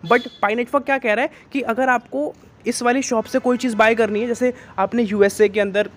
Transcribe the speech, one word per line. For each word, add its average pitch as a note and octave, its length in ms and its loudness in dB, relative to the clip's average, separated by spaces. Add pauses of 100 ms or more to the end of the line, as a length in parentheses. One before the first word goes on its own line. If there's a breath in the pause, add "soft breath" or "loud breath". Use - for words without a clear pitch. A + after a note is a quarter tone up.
but A#3+ 200 2 (140)
पाई G#3+ 140 0
नेटवर्क A#3+ 300 -2
क्या C4+ 120 0
कह A#3 160 0
रहा A#3+ 120 0
है D#4+ 60 -6 (220 loud breath)
कि C#4 100 -2
अगर A#3 260 0
आपको C4 440 -2 (340)
इस A#3+ 160 -4
वाली B3 180 2
शॉप A3+ 240 -2
से C4 140 -2
कोई B3 180 0
चीज़ A#3 180 -2
बाय A3 200 4
करनी G#3+ 260 0
है, A#3+ 60 -4
जैसे A#3+ 260 -2 (260 loud breath)
आपने G#3+ 240 0
यूएसए G3+ 460 2
के G3+ 100 -4
अंदर G3+ 380 -2